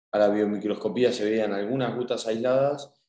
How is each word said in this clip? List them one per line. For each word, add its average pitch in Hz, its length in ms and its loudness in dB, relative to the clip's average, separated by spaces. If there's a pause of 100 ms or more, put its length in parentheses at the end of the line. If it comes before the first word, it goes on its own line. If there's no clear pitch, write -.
(120)
A 104 60 2
la 104 120 6
biomicroscopía 104 840 0
se 104 140 -2
veían 107 260 0
algunas 110 420 -2
gotas 120 320 -4
aisladas 131 640 0 (180)